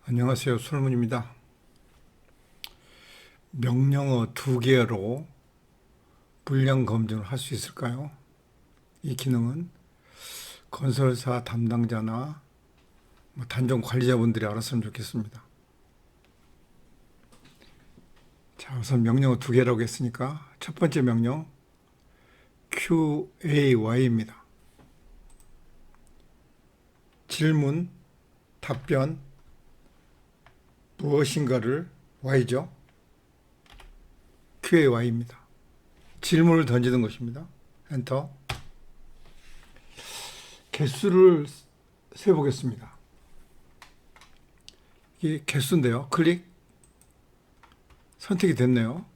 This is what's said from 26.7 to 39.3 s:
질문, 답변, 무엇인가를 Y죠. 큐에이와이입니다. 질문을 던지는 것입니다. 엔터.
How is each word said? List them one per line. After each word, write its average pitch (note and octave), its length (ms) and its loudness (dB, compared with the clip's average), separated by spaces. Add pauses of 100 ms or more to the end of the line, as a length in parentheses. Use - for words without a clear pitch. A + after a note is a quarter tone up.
질문, D#3 640 0 (720)
답변, C#3 680 -2 (1700)
무엇인가를 C#3+ 880 0 (360)
Y죠. C3 500 0 (1900)
큐에이와이입니다. A#2+ 760 2 (840)
질문을 E3 440 4
던지는 B2 380 2
것입니다. A#2+ 440 -8 (440)
엔터. C3+ 440 -6 (2250)